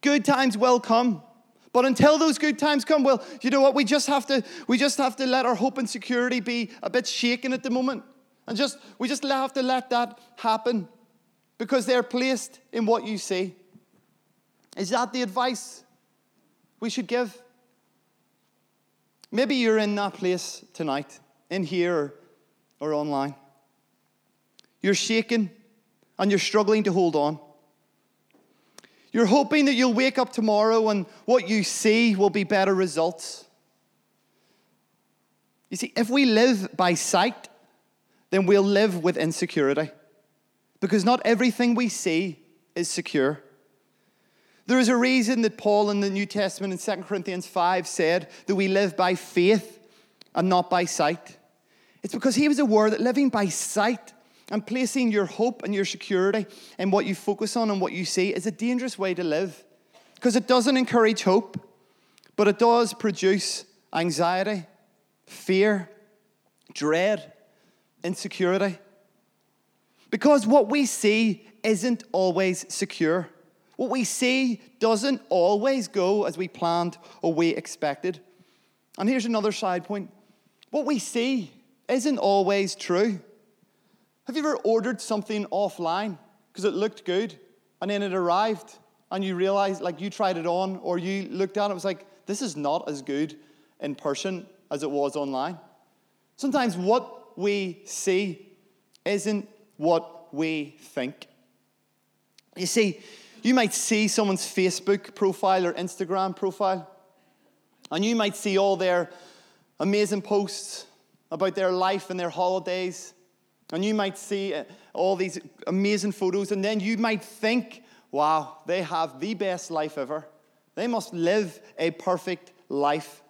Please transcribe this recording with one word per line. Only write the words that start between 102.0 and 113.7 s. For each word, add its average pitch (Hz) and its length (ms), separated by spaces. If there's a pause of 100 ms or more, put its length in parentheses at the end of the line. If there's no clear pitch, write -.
You 180 100
see, 202 340 (420)
you 247 120
might 233 200
see 214 320
someone's 196 400
Facebook 185 720
profile 190 500
or 175 60
Instagram 185 640
profile, 190 520 (1040)
and 170 140
you 233 100
might 208 220
see 196 200
all 196 200
their 175 340 (720)
amazing 202 420
posts - 640 (440)
about 185 260
their 185 160
life 185 380
and 180 100
their 170 100
holidays, 180 840 (580)